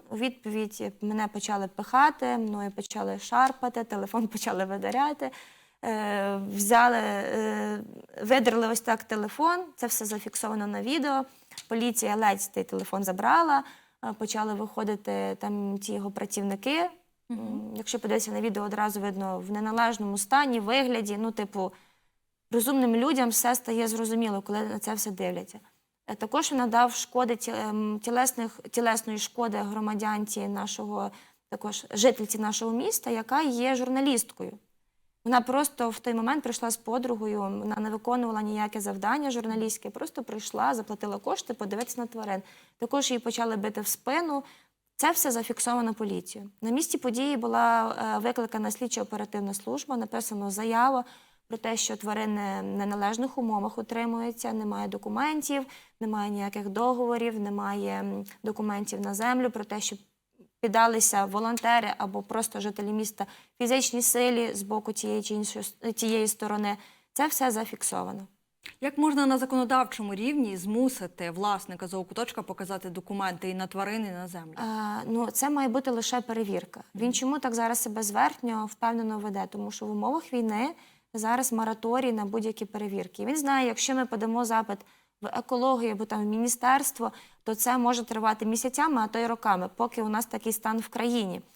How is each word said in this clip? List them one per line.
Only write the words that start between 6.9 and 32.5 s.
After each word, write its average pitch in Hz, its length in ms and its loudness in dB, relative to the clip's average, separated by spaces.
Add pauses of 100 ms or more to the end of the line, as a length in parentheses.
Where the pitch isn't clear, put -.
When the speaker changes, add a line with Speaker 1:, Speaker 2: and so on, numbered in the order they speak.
Speaker 1:
е, 214 840 0 (420)
видерли 226 460 4
ось 226 140 0
так 220 220 0
телефон, 294 600 0 (120)
це 240 120 -4
все 220 180 -2
зафіксовано 214 600 -4
на 202 140 -4
відео. 269 440 0 (420)
Поліція 226 480 0
ледь 208 380 2
той 196 100 -2
телефон 190 400 -2
забрала, 254 600 4 (420)
е, 220 80 -4
почали 214 400 -2
виходити 202 840 -2
там 202 380 -2
ті 202 160 -6
його 202 180 -4
працівники. 202 800 -2 (420)
Speaker 2:
Мгм. 226 160 -6
Speaker 1:
М, 214 280 -6
якщо 220 240 -4
подивитися 214 320 0
на 208 100 -2
відео, 208 220 0
одразу 208 360 -2
видно 190 400 -2
в 185 120 -8
неналежному 214 640 0
стані, 269 420 4
вигляді, 226 600 2
ну, 220 120 -2
типу, 202 400 -4 (800)
розумним 240 440 4
людям 254 340 4
все 240 260 4
стає 233 320 0
зрозуміло, 220 540 0
коли 208 200 -2
на 214 180 -4
це 214 140 -4
все 214 180 -4
дивляться. 185 480 -6 (480)
Е, - 80 -6
також 285 360 0
він 285 60 0
надав 240 360 6
шкоди 247 420 0
ті-, 226 160 -6
ем, 214 520 -2
тілесних, 240 560 0 (120)
тілесної 226 480 0
шкоди 214 380 -2
громадянці 214 920 -2
нашого, 202 640 -4 (380)
також - 420 -6
жительці 220 480 4
нашого 214 320 0